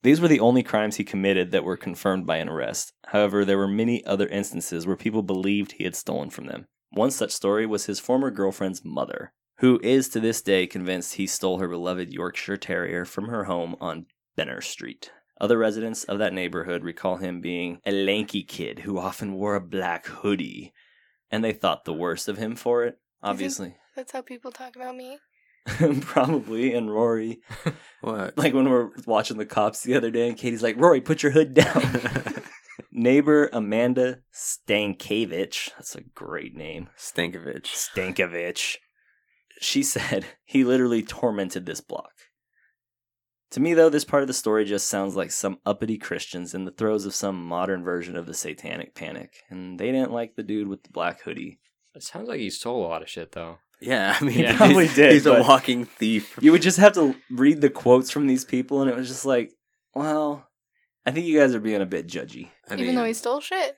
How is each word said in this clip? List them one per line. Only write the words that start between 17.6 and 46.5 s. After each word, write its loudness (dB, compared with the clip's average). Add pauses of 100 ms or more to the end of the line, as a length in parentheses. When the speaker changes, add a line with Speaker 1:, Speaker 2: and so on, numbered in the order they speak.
Speaker 1:
a -2
lanky -2
kid -12
who -6
often -8
wore -4
a -2
black -6
hoodie, -6 (560)
and -4
they -2
thought -2
the -8
worst -4
of -8
him -8
for -2
it, -6
Speaker 2:
You -
think -20 (340)
Speaker 1:
obviously. -8 (200)
Speaker 2:
that's -16
how -10
people -16
talk -20
about -14
me? -18 (440)
Speaker 1:
<laughs> 0
Probably, -2
and -2
Rory. -2 (640)
Speaker 3:
What? -6
Speaker 1:
Like 2
when 4
we 4
were 2 (140)
watching 0
the -6
cops 0
the 0
other 2
day, 0
and -4
Katie's -4
like, 0
"Rory, 6
put -2
your 4
hood 4
down." 4
<laughs> -6
Neighbor 6
Amanda 0 (120)
Stankiewicz, -4
that's -16
a -18
great -14
name. -12
Speaker 3:
Stankiewicz. -8
Speaker 1:
Stankiewicz. -6 (840)
She -2
said -2 (180)
he 2
literally 4
tormented -4
this -10
block. -14 (1400)
To -6
me, 2
though, 10
this 2
part 2
of -2
the -6
story 2
just -2
sounds -2
like -4
some -4
uppity -2
Christians -10